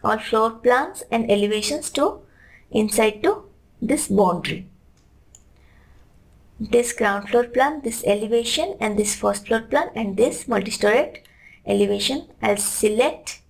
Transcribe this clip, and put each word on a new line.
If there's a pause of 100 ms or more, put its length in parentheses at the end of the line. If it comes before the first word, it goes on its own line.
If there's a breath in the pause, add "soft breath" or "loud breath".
all
floor
plans
and
elevations
to (500 soft breath)
inside
to (360)
this
boundary. (1900 soft breath)
This
ground
floor
plan,
this
elevation
and
this
first
floor
plan
and
this
multi-storied (420 soft breath)
elevation, (120)
I'll
select